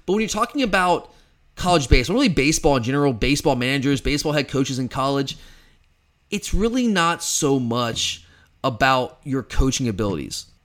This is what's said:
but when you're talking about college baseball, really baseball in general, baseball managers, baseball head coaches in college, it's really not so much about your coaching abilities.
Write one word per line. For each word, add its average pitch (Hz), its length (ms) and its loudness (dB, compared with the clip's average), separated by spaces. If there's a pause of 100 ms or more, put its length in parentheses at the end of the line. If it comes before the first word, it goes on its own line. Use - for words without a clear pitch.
but 175 80 0
when 214 60 2
you're 220 80 -2
talking 240 340 -2
about 180 500 0 (440)
college 160 320 2
baseball, 139 260 4
really 262 140 4
baseball 143 480 2
in 123 60 0
general, 131 300 2
baseball 131 440 2
managers, 131 440 0
baseball 143 320 -2
head 143 160 -2
coaches 131 300 -2
in 127 100 -4
college, 139 480 -2 (920)
it's - 240 -6
really 233 320 0
not 170 360 0
so 139 360 0
much 117 640 -4 (380)
about 131 600 0
your 135 180 -4
coaching 131 460 0
abilities. 95 580 -4 (180)